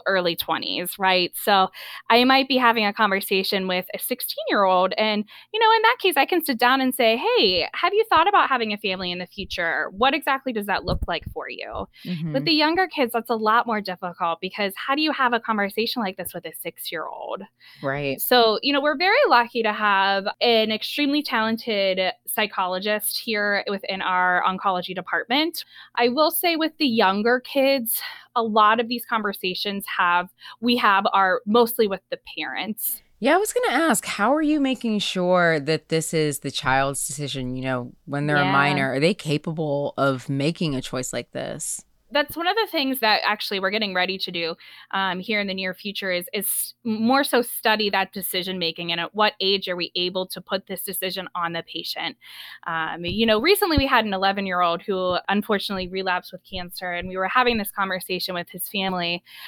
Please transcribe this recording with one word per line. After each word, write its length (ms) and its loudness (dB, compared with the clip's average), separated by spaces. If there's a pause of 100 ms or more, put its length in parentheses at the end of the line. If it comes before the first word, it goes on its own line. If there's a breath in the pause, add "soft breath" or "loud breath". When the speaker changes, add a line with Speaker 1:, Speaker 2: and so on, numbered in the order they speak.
Speaker 1:
early 300 2
twenties, 600 -4
right? 360 2
So 340 4 (400 loud breath)
I 160 6
might 240 4
be 80 2
having 280 4
a 80 0
conversation 720 0
with 280 -2
a 40 -8
sixteen-year-old, 1000 0
and, 280 0 (280 loud breath)
you 80 -2
know, 140 6
in 80 4
that 180 4
case, 160 4
I 100 4
can 180 0
sit 140 0
down 220 4
and 140 0
say, 220 4
"Hey, 580 2
have 180 0
you 160 4
thought 200 6
about 200 6
having 240 0
a 60 -4
family 320 -4
in 80 -4
the 80 -8
future? 720 -4
What 180 4
exactly 380 -2
does 140 -4
that 180 -2
look 240 -2
like 240 -4
for 160 -10
you?" 400 -12 (180 loud breath)
Speaker 2:
Mm-hmm. 260 -6
Speaker 1:
With 120 -2
the 80 2
younger 340 2
kids, 260 -2
that's 180 -2
a 40 0
lot 320 2
more 140 -2
difficult 600 -4
because 360 -4
how 180 -2
do 80 2
you 100 2
have 200 0
a 80 2
conversation 640 -2
like 140 -4
this 160 -10
with 140 -10
a 140 -10
six-year-old? 800 -8 (400 soft breath)
Speaker 2:
Right. 380 -2
Speaker 1:
So, 420 4
you 100 0
know, 80 2
we're 160 0
very 220 2 (100)
lucky 360 4
to 80 0
have 540 2 (140)
an 300 4
extremely 540 -2
talented 760 0 (260)
psychologist 920 -2
here 500 -2
within 320 -4
our 460 2
oncology 480 -2
department. 680 -2 (320 loud breath)
I 120 4
will 220 2
say 240 0
with 240 -2
the 80 2
younger 540 2
kids, 600 0 (360 loud breath)
a 60 2
lot 360 6
of 80 0
these 180 -6
conversations 800 -4 (140)
have, 300 2 (320 loud breath)
we 160 2
have 360 4
are 340 2
mostly 420 4
with 120 -6 (100)
the 80 -8 (200)
parents. 640 -6 (160)
Speaker 2:
Yeah, 160 2
I 40 6
was 140 -2
gonna 240 0
ask, 280 2
how 300 0
are 80 2
you 180 2
making 400 0
sure 600 2
that 280 -2
this 260 -2
is 260 0
the 100 -6
child's 560 0
decision, 500 -6
you 60 -8
know, 300 -4 (120)
when 220 -4
they're 100 2
a 80 4
Speaker 1:
Yeah. 80 2
Speaker 2:
minor? 400 2
Are 80 0
they 140 4
capable 840 -4
of 320 0
making 480 0
a 60 -4
choice 300 -8
like 200 -8
this? 500 -8 (300)
Speaker 1:
That's 240 -2
one 120 -2
of 80 0
the 100 0
things 320 -2
that 260 4
actually 360 -2
we're 100 0
getting 240 -2
ready 240 0
to 140 -8
do, 240 -4 (340 loud breath)
um, 300 -2
here 180 -2
in 80 -2
the 80 -6
near 200 -4
future 360 -6
is, 220 -2
is 500 -4
more 400 2
so 180 2
study 500 0
that 220 0
decision 460 -6
making 320 -4
and 100 -2
at 140 -6
what 260 2
age 280 0
are 80 -2
we 180 -6
able 320 -4
to 140 -12
put 260 -6
this 160 -10
decision 540 -6
on 160 -2
the 100 -4 (100)
patient. 440 -8 (500 loud breath)
Um, 380 -4
you 220 0
know, 140 4
recently 380 4
we 80 2
had 200 4
an 60 -4
eleven-year-old 720 0
who 360 -2 (100)
unfortunately 580 -2
relapsed 460 -4
with 100 -16
cancer, 480 -10
and 180 -6
we 80 -8
were 120 -2
having 300 2
this 120 -4
conversation 640 -4
with 140 -6
his 200 -12
family, 540 -2 (260 loud breath)